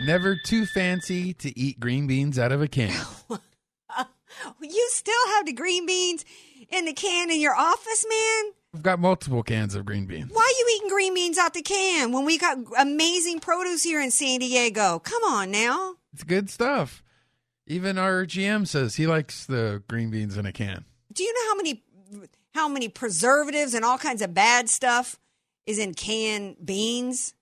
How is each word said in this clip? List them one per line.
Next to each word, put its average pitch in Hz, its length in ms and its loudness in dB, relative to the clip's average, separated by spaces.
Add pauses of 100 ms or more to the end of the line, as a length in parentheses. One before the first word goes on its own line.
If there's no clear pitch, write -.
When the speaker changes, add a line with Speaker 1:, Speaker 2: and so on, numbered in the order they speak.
Speaker 1:
Never 180 320 4
too 220 300 0
fancy 180 680 -2
to 123 240 -10
eat 131 200 -2
green 123 280 0
beans 135 320 0
out 123 120 4
of 139 80 2
a 151 80 2
can. 120 240 0 (380)
Speaker 2:
<laughs> 220 80 -6 (1200)
You 381 300 0
still 466 440 2
have 415 120 2
the 311 60 -4
green 349 340 0
beans 359 360 0 (460)
in 359 160 -2
the 311 80 -4
can 349 380 -2
in 320 80 2
your 294 160 2
office, 427 520 0
man? 440 440 0 (240)
Speaker 1:
I've 156 80 -12
got 185 160 2
multiple 175 420 0
cans 110 320 -2
of 101 100 -4
green 101 220 -4
beans. 85 260 -10
Speaker 2:
Why 440 100 2
are 494 180 4
you 466 180 2
eating 403 120 -4
green 381 260 2
beans 349 240 0
out 339 160 2
the 330 80 -8
can 370 480 0
when 262 120 0
we 311 140 2
got 294 220 0 (180)
amazing 330 640 2
produce 359 440 0
here 320 160 0
in 262 120 0
San 262 280 2
Diego? 226 600 2
Come 466 240 -4
on 214 260 2
now. 262 460 0 (180)
Speaker 1:
It's 143 100 -18
good 190 280 -2
stuff. 240 520 -2 (640)
Even 185 320 -2
our 185 300 0
G 185 180 -2
M 208 220 0
says 131 280 0
he 156 120 2
likes 160 380 -2
the 110 420 -2
green 113 240 -4
beans 107 260 -4
in 101 80 -4
a 98 60 -4
can. 95 340 -6 (260)
Speaker 2:
Do - 120 -4
you 453 100 -2
know 466 160 -2
how 427 60 2
many, 320 280 -4 (680)
how 311 140 0
many 269 220 -2
preservatives 262 840 2
and 226 100 0
all 247 140 2
kinds 254 240 -4
of 180 140 -4
bad 233 340 6
stuff 247 480 0 (480)
is 214 140 -4
in 190 160 -4
canned 214 680 -4
beans? 233 800 -4